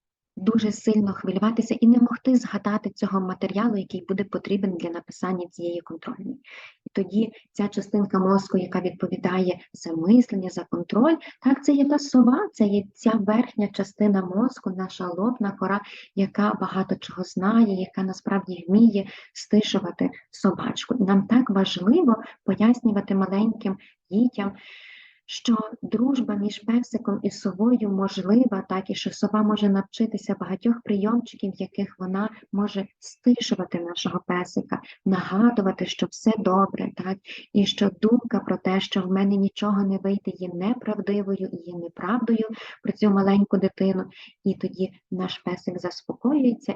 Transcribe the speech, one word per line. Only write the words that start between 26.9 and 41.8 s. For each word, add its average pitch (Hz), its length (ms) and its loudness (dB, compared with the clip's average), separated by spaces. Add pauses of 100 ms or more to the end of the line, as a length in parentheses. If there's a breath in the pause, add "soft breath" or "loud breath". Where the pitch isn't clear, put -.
і 202 80 -2
совою 208 580 0
можлива, 196 800 2
так, 190 200 -4
і 196 60 -6
що - 160 -6
сова 214 320 0
може 208 260 2
навчитися 202 720 -2
багатьох 190 440 -2
прийомчиків, 208 680 -2
в 190 100 -14
яких 190 380 -6
вона 190 300 -4 (220)
може 202 360 -2 (120)
стишувати - 800 0
нашого 175 480 -6
песика, - 540 -4 (240 loud breath)
нагадувати, 190 800 2
що - 200 -4
все - 320 0
добре, 196 580 0
так, 190 220 -6 (360 loud breath)
і 202 120 4
що 196 240 0 (120)
думка 226 380 2
про - 180 -2
те, 190 220 0
що - 220 -2
в 180 100 -6
мене 196 240 2
нічого 202 480 0
не 196 140 0
вийде, 196 340 -2
є 180 220 -10
неправдивою 196 1000 -4
і 175 200 -12
є 175 60 -12
неправдою 220 720 -2 (360 loud breath)